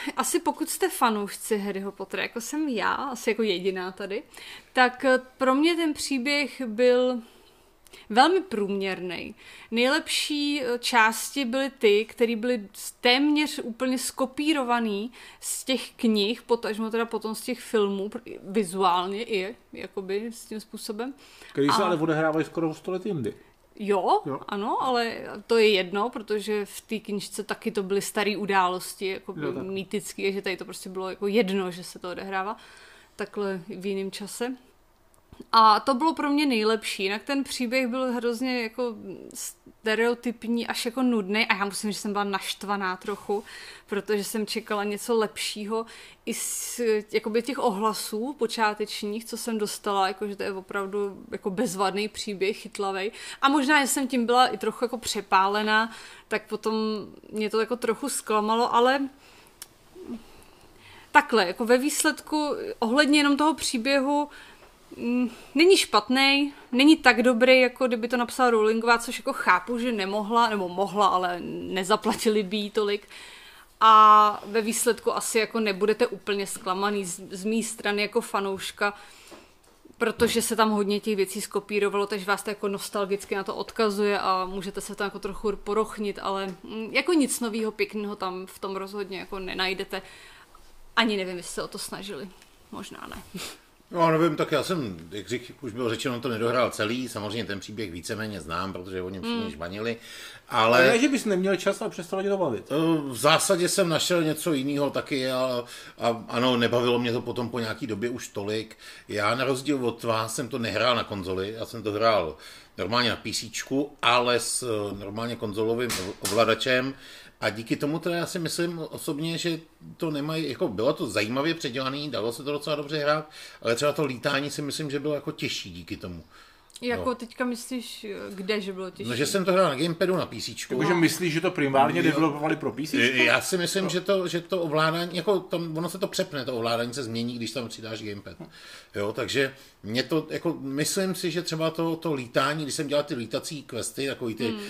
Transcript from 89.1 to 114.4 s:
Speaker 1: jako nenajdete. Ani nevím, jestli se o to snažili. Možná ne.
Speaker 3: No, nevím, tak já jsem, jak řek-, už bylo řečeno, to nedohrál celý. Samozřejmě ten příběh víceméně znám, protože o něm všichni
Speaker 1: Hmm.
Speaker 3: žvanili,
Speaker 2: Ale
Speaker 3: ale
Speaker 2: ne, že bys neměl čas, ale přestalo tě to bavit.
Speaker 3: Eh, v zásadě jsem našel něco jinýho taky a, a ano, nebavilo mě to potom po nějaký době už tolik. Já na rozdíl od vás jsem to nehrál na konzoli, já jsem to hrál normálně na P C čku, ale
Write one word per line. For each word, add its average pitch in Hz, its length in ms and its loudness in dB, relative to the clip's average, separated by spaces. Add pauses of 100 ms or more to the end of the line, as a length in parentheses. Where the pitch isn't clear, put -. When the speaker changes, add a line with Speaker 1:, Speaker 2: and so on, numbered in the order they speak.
Speaker 1:
jako 180 200 -10
nenajdete. 190 640 -4 (920)
Ani 226 200 2
nevím, 185 200 -4
jestli 175 180 -10
se 208 80 -6
o 160 60 -6
to 208 100 -12
snažili. 196 500 -10 (440)
Možná - 340 -14 (100)
ne. - 60 -14 (680)
Speaker 3:
No, 165 180 4
nevím, 160 260 4
tak 160 160 0
já 139 100 2
jsem, 127 340 -2 (140)
jak 95 180 -10
řek-, 117 320 -6
už 123 120 -8
bylo 120 180 -2
řečeno, 120 300 -4
to 135 80 -4
nedohrál 117 420 2
celý. 117 380 -2
Samozřejmě 104 360 -6
ten 98 160 -6
příběh 104 320 -10
víceméně 101 480 -8
znám, 85 320 -4
protože 92 300 -8
o 92 80 -6
něm 95 120 -8
všichni 233 200 -4
Speaker 1:
Hmm. 95 80 -6
Speaker 3:
žvanili, 117 460 -6 (520)
Speaker 2:
Ale 117 300 6
Speaker 3:
ale 127 140 10
Speaker 2:
ne, 233 60 6
že 269 100 4
bys 269 160 0
neměl 190 320 2
čas, 196 260 0
ale 208 80 -4
přestalo 190 320 -6
tě 202 60 -2
to 196 100 0
bavit. 127 340 -2
Speaker 3:
Eh, - 20 0 (340)
v 127 80 -6
zásadě 165 520 4
jsem 185 200 2
našel 165 340 2
něco 156 300 0
jinýho 143 380 0
taky 131 400 -2
a, 127 340 0 (340)
a 110 300 0
ano, 123 280 4
nebavilo 120 420 4
mě 120 140 0
to 120 100 0
potom 117 260 -4
po 123 120 -6
nějaký 110 260 -6
době 107 240 -2
už 120 180 -8
tolik. 107 480 -6 (320)
Já 104 260 2
na 127 100 0
rozdíl 135 420 0
od 117 180 -4
vás 113 300 0
jsem 131 140 -4
to 131 100 -4
nehrál 113 380 2
na 107 80 0
konzoli, 95 540 -4
já 107 80 -6
jsem 117 160 -10
to 104 100 -2
hrál 104 440 2 (420)
normálně 113 320 0
na 98 60 -2
P 110 160 -8
C 117 180 -6
čku, - 420 -2 (100)
ale 120 380 4